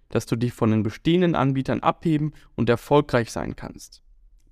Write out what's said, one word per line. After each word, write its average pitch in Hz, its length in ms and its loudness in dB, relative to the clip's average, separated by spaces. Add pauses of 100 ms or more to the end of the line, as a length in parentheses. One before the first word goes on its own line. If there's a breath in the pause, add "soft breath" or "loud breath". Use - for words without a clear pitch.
dass 117 160 -2
du 127 100 -2
dich 120 180 -2
von 113 180 0
den 110 120 2
bestehenden 165 520 0
Anbietern 135 460 0
abheben 151 520 -2 (220 soft breath)
und 117 140 0
erfolgreich 123 640 0
sein - 240 -6
kannst. - 480 -16 (480)